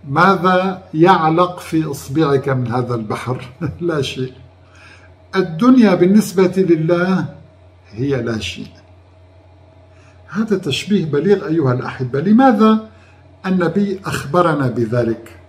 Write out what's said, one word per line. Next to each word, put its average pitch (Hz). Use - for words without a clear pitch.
ماذا 185
يعلق 175
في 160
إصبعك 139
من 127
هذا 123
البحر؟ 113
<laughs> 156
لا 160
شيء. 127
الدنيا 190
بالنسبة 185
لله 175
هي 127
لا 113
شيء. -
هذا 208
تشبيه 175
بليغ 156
أيها 156
الأحبة. 123
لماذا 220
النبي 190
أخبرنا 151
بذلك؟ 113